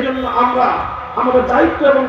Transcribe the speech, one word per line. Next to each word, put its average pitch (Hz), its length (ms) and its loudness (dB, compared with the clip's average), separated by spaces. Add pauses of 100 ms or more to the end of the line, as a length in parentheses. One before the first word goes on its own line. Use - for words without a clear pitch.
জন্য 254 200 -4 (180)
আমরা - 240 0 (540)
আমাদের 247 220 2 (100)
দায়িত্ব 330 280 2 (120)
এবং 262 160 2